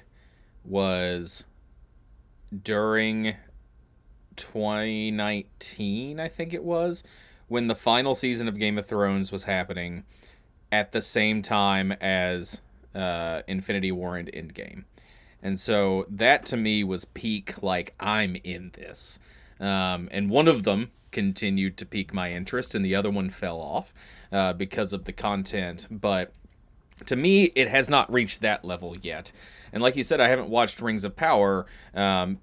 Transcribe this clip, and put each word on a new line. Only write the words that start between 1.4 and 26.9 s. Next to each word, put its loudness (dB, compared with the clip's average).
during 2
twenty -2
nineteen, -4
I -4
think -8
it -6
was, -2
when 0
the 2
final 4
season 0
of -4
Game 0
of -4
Thrones 2
was -6
happening -4
at 2
the 0
same 2
time 2
as, 0
uh, -4
Infinity -2
War -6
and -10
Endgame. -14
And -4
so 2
that 2
to -2
me 2
was -2
peak, -6
like, -2
"I'm 0
in -10
this." -10
Um, 0
and -2
one 6
of 6
them 2
continued 0
to -10
pique -6
my -2
interest -4
and 0
the 2
other 2
one -2
fell -6
off, -6
uh, 2
because -4
of -6
the -8
content. -4
But 0